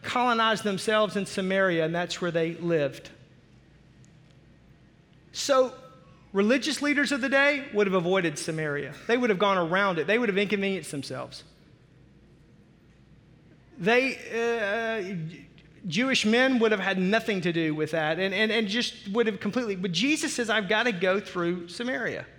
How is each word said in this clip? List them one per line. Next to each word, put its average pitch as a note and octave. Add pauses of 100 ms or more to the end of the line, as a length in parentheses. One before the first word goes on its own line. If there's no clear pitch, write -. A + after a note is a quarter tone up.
colonized A3+
themselves G#3
in G3
Samaria, F#3+
and E3
that's F3
where F3
they E3
lived. D#3+ (2250)
So C4 (600)
religious A3+
leaders C#4+
of B3+
the C4+
day C#4 (100)
would G3+
have F#3
avoided F3
Samaria. D3+ (120)
They A#3
would B3
have F#3
gone G3
around F3+
it. C#3
They G#3
would B3
have F#3+
inconvenienced G3
themselves. B2+ (2250)
They, A#3+ (160)
uh, A3 (500)
Jewish A#3
men B3
would A3
have G3+
had F#3+
nothing G#3
to E3+
do D#3+
with D3+
that D#3+
and, F#3+
and, A3
and A3
just A3
would A3
have G#3
completely, G#3
but F3+
Jesus C#4
says, A#3
"I've G#3
gotta A3
go F#3
through F3
Samaria." A#3+ (140)